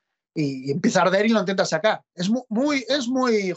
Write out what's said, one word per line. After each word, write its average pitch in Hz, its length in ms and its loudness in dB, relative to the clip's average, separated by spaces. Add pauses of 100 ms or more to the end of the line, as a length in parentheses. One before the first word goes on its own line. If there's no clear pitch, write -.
(340)
y, 139 360 -4
y - 20 0
empieza 185 280 0
a 180 40 4
arder 190 220 2
y 226 40 2
lo 220 100 4
intenta 190 260 0
sacar. 170 380 0 (100)
Es 185 160 -4
mu-, 247 200 -2
muy, 262 380 0
es 262 200 -2
muy 233 500 0